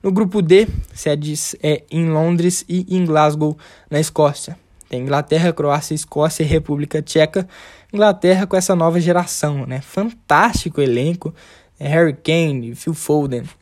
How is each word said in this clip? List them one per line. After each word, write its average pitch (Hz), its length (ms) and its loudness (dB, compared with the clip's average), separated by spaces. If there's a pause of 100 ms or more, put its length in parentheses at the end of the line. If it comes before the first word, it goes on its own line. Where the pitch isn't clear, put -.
No 196 80 0
grupo 196 300 2
D, 185 260 6 (260)
sedes 151 680 -4
é 151 260 0
em 165 200 -2
Londres 170 580 0
e 180 180 -4 (120)
em 180 80 2
Glasgow, 151 520 2 (320)
na 151 100 0
Escócia. 156 580 -2 (300)
Tem 127 140 -6
Inglaterra, 147 500 0
Croácia, 151 440 -2
Escócia 156 480 -2
e - 20 2
República 147 560 -2
Tcheca. 160 460 0 (440)
Inglaterra 196 540 4
com 185 100 -2
essa 185 200 2
nova 165 260 2
geração, 160 640 -2
né? 131 160 -8
Fantástico 190 1000 -2
elenco. 143 540 -2 (460)
É 143 80 -8
Harry 160 260 2
Kane, 139 640 -2
Phil - 180 -6
Foden 143 500 -2 (180)